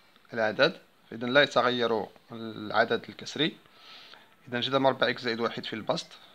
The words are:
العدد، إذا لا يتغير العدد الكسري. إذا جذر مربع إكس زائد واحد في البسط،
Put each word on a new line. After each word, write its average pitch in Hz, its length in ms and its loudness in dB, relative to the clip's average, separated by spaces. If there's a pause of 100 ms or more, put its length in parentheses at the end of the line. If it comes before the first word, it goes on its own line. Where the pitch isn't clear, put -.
(320)
العدد، 117 480 0 (320)
إذا 113 140 -8
لا 135 160 6
يتغير 120 640 2 (260)
العدد 110 760 0
الكسري. - 480 -4 (920)
إذا 120 120 -4
جذر 131 180 0
مربع 127 300 2
إكس 120 140 -2
زائد 117 180 -2
واحد 117 240 -4
في - 80 -10
البسط، 110 340 -6 (280)